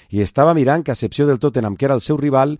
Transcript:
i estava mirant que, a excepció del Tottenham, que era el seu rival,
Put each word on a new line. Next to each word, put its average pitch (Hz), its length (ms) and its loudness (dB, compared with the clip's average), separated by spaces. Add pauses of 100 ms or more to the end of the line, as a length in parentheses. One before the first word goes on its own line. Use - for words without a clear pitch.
i 101 160 -2
estava 147 320 2
mirant 147 260 2
que, 131 120 -4
a - 20 -10
excepció 139 320 -2
del 135 100 2
Tottenham, 113 380 -2
que 135 80 -4
era 139 140 2
el - 20 -2
seu 151 160 -2
rival, 139 440 0